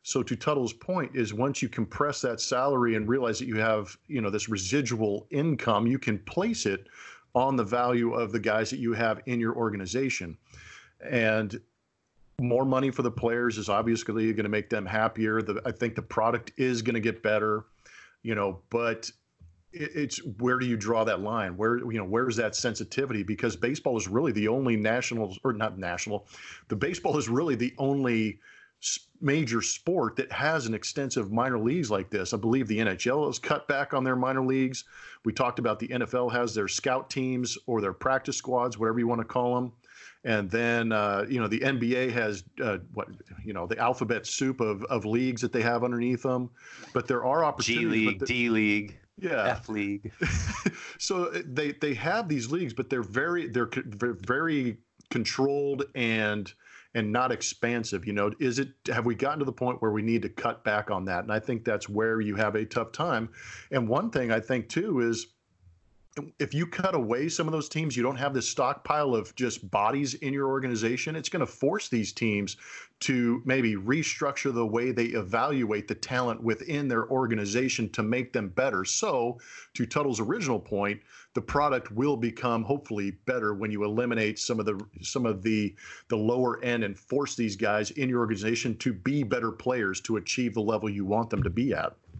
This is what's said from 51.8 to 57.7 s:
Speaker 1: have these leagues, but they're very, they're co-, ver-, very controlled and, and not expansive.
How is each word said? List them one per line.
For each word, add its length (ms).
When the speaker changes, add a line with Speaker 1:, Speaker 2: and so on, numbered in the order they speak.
Speaker 1:
have 340
these 220
leagues, 240
but 160
they're 120
very, 460
they're 180
co-, 200
ver-, 400
very 520
controlled 760
and, 580
and 180
not 180
expansive. 760